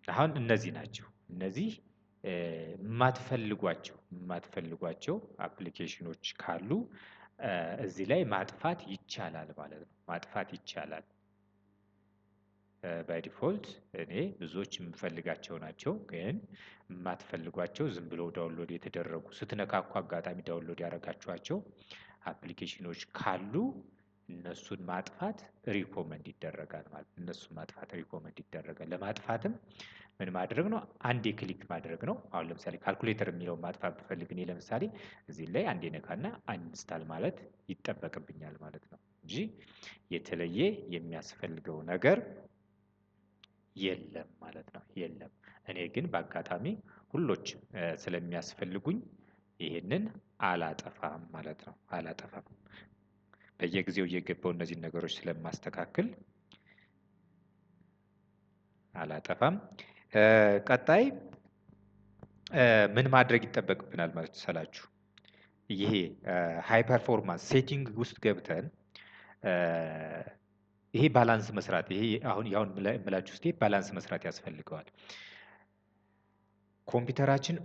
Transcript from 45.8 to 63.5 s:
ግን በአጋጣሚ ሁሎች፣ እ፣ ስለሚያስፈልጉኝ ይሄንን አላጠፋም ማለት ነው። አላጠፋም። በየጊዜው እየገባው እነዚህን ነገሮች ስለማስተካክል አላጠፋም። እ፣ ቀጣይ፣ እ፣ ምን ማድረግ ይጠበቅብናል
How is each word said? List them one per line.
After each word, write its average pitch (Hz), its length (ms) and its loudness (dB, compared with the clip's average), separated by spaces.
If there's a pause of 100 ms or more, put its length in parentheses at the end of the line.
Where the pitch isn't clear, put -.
ግን - 200 -4
በአጋጣሚ 87 560 -4 (440)
ሁሎች፣ 135 380 0 (240)
እ፣ 92 120 -6 (140)
ስለሚያስፈልጉኝ 87 1040 -4 (600)
ይሄንን 95 440 -2 (360)
አላጠፋም 82 880 -2
ማለት 78 340 -10
ነው። - 120 -18 (160)
አላጠፋም። 82 560 -8 (1080)
በየጊዜው 90 520 0
እየገባው 87 460 -2
እነዚህን 85 300 -4
ነገሮች 82 320 -4
ስለማስተካክል 85 920 -4 (3000)
አላጠፋም። 160 640 2 (560)
እ፣ 107 100 10 (420)
ቀጣይ፣ 156 400 8 (1500)
እ፣ 139 100 8 (280)
ምን 123 180 6
ማድረግ 120 340 10
ይጠበቅብናል 95 720 0